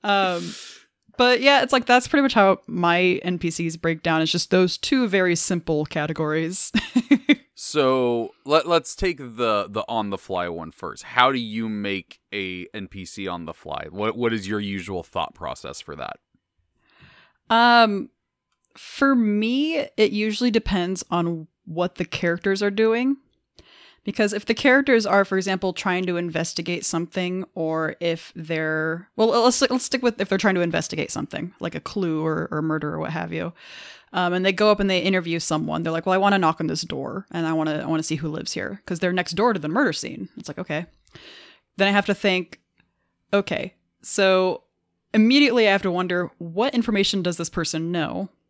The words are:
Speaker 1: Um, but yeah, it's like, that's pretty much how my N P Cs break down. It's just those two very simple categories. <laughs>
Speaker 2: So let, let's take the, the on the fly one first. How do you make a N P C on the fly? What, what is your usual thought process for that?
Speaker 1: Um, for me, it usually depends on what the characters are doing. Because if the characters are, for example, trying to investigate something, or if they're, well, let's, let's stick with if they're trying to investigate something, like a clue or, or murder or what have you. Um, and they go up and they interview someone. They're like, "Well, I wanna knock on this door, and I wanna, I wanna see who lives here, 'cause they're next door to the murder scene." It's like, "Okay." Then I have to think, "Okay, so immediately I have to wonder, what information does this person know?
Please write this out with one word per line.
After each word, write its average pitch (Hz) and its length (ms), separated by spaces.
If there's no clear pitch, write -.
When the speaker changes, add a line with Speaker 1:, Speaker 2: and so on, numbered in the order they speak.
Speaker 1:
Um, 185 500
but 247 240
yeah, 277 200
it's 262 120
like, 254 120
that's 247 220
pretty 277 160
much 262 100
how 196 340
my 175 560
N 180 160
P 170 120
Cs 170 240
break 165 280
down. 160 180
It's 160 100
just - 200
those 185 260
two 254 300
very 180 280
simple 165 500
categories. 160 920
<laughs> - 40
Speaker 2:
So 127 720
let, 147 240
let's 170 260
take 175 220
the, 113 520
the 104 200
on 107 220
the 95 60
fly 87 300
one 82 240
first. - 320
How 123 300
do 131 60
you 113 280
make 101 540
a 92 400
N 98 140
P 98 160
C 95 240
on 87 160
the 80 100
fly? - 380
What, 104 240
what 117 160
is 101 160
your 104 140
usual 95 420
thought - 320
process 69 460
for 73 160
that? 60 220
Speaker 1:
Um, 226 600
for - 360
me, 240 640
it 214 140
usually 214 400
depends 190 600
on 170 360
what 175 300
the 202 100
characters 190 580
are 202 80
doing. 226 460
Because 208 260
if 208 140
the 226 80
characters 254 520
are, 196 200
for 190 120
example, 190 360
trying 185 320
to 180 100
investigate 170 680
something, 180 580
or 160 460
if 170 360
they're, 160 840
well, 226 100
let's, 247 160
let's 254 140
stick 254 180
with 233 200
if 202 80
they're 196 80
trying 190 180
to 175 60
investigate 165 500
something, - 480
like 170 160
a - 60
clue 160 440
or, 160 240
or 156 120
murder 156 320
or 160 60
what 156 120
have 165 220
you. 170 180
Um, 180 220
and 185 100
they 190 100
go 214 180
up 208 80
and 202 100
they 185 120
interview 175 360
someone. 156 460
They're 165 80
like, 165 160
"Well, 185 80
I - 20
wanna 196 220
knock 160 200
on 165 60
this 160 160
door, 160 480
and 165 160
I 160 80
wanna, 156 300
I - 20
wanna 160 160
see 160 140
who 156 140
lives - 240
here, - 340
'cause 175 100
they're 180 160
next 180 200
door 220 200
to 180 60
the 151 80
murder 190 260
scene." - 440
It's - 100
like, 147 100
"Okay." 160 300
Then 196 120
I - 20
have 202 160
to 202 80
think, 185 440
"Okay, - 440
so 185 600
immediately 233 540
I 196 40
have 196 120
to 185 80
wonder, 180 480
what 175 340
information 208 480
does 175 160
this 170 140
person 165 400
know? 180 380